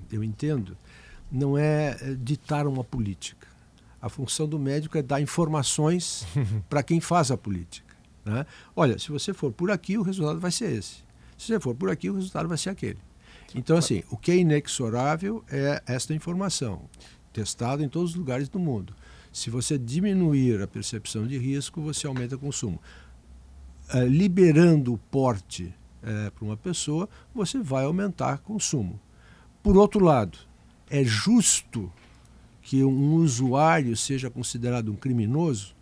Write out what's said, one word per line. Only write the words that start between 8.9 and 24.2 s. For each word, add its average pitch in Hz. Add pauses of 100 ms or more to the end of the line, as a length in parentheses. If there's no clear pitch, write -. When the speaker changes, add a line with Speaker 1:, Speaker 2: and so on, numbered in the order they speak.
Speaker 1:
se -
você 147
for 143
por 175
aqui, 196
o 233
resultado 165
vai 180
ser 185
esse. - (340)
Se -
você 226
for 123
por 185
aqui, 180
o 202
resultado 185
vai 170
ser 185
aquele. 117 (540)
Então, 127
assim, 131
o -
que -
é 180
inexorável 151
é 139
esta 127
informação, 156 (500)
testada 120
em 143
todos 170
os 165
lugares 139
do 190
mundo. 123 (360)
Se -
você 127
diminuir 139
a 98
percepção 107
de 135
risco, 135
você 151
aumenta 127
o 135
consumo. 123 (1120)
Eh, 127
liberando 165